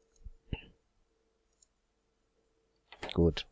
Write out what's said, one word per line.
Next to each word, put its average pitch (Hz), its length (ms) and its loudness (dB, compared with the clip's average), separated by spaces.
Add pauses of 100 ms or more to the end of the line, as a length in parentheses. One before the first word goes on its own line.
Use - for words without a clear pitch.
(3250)
Gut, 85 380 4